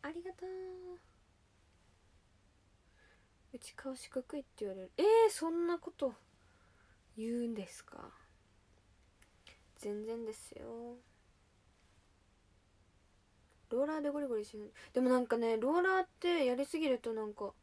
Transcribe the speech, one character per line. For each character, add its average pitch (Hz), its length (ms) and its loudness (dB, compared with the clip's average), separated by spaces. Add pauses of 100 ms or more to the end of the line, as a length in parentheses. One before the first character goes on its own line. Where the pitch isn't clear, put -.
あ 285 80 -6
り 339 140 -8
が 370 80 -8
と - 140 -12
う。 370 40 -6 (3000)
う 240 60 -14
ち - 160 -16
顔 262 200 -8
四 - 140 -14
角 262 260 -6
い 285 40 -4
っ 262 40 -10
て - 220 -10
言 196 40 -4
わ 190 60 -6
れ 190 60 -10
る。 185 160 -14
え 320 60 4
ー、 440 260 10
そ 330 200 0
ん 339 180 2
な 349 100 2
こ - 140 -10
と 247 240 -2 (1000)
言 220 120 -6
う 240 200 -2
ん 233 60 -4
で 202 140 -6
す - 180 -16
か？ - 260 -16 (1700)
全 208 260 -6
然 226 220 -6
で 220 80 -6
す - 180 -14
よ。 233 460 -12 (2750)
ロ 247 140 2
ー - 20 4
ラ 311 140 -2
ー - 20 -4
で 294 80 0
ゴ 285 100 -2
リ 285 80 -2
ゴ 240 80 -2
リ 214 100 -2
し 214 120 -16
な 208 80 -10
い。 - 40 -18 (240)
で 254 80 4
も 254 80 4
な 254 80 6
ん 247 100 0
か 233 100 2
ね、 226 200 2
ロ 269 200 2
ー 359 40 6
ラ 381 180 6
ー 370 40 2
っ - 40 -4 (120)
て 339 260 4
や 247 100 4
り 277 100 0
す 320 140 -2
ぎ 311 100 2
る 247 80 4
と 226 160 -4
な 220 100 -2
ん 208 100 -6
か 202 300 -8